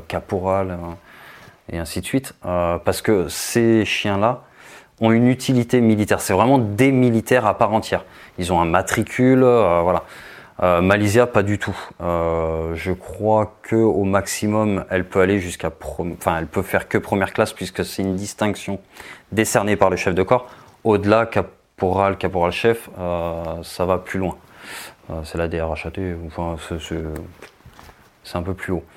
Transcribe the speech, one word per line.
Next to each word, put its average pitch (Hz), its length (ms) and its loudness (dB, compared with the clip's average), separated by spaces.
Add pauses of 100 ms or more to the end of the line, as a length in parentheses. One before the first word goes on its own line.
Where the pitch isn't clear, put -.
caporal, 95 640 -2
euh, 87 40 -6 (960)
et 85 80 -6
ainsi 82 220 -6
de - 40 -14
suite. - 300 -4 (100)
Euh, 87 320 0
parce - 240 -2
que 95 280 2
ces 113 540 2
chiens-là 104 600 -2 (580)
ont 113 100 4
une 117 160 4
utilité 123 540 2
militaire. 107 400 2
C'est 104 120 -2
vraiment 123 260 4
des 113 320 2
militaires 123 560 2
à 95 100 2
part 107 160 2
entière. 101 320 -2 (320)
Ils 90 160 -2
ont 85 80 4
un 85 40 4
matricule, 120 800 2
euh, 104 380 4
voilà. 87 220 2 (580)
Euh, 87 200 4
Malaysia, 104 440 4
pas 110 180 2
du 101 160 -2
tout. - 180 -6 (240)
Euh, 82 760 -2
je 87 160 -4
crois 104 680 -2
que - 140 -4
au 110 280 4
maximum, 101 840 0
elle 92 160 -2
peut 95 160 0
aller 95 180 4
jusqu'à 87 300 -6
pro-, - 380 -8 (100)
enfin, 85 220 -2
elle 80 80 -4
peut 92 160 -4
faire - 240 -2
que 113 100 0
première 98 340 -2
classe 110 220 0
puisque 90 320 -6
c'est - 160 -8
une 95 140 -2
distinction 101 640 -6 (520)
décernée 104 440 2
par 95 140 4
le 92 60 2
chef 87 200 -2
de 92 80 2
corps. - 240 2 (360)
Au-delà, 107 440 4
caporal, 95 880 -2
caporal-chef, 92 800 0
euh, 85 640 -6
ça - 240 -6
va 90 140 0
plus 95 200 -8
loin. 87 160 -4 (760)
Euh, 80 120 -8
c'est 85 140 -10
la 85 100 -2
D 82 140 -6
R 80 140 -4
H - 120 -10
A 78 40 -10
T, 92 240 -6 (100)
enfin, 85 300 -8 (120)
c'est, 82 140 -8
c'est, 82 220 -8 (1200)
c'est - 140 -8
un 90 40 -4
peu 95 140 -6
plus - 180 -6
haut. 80 100 -2 (140)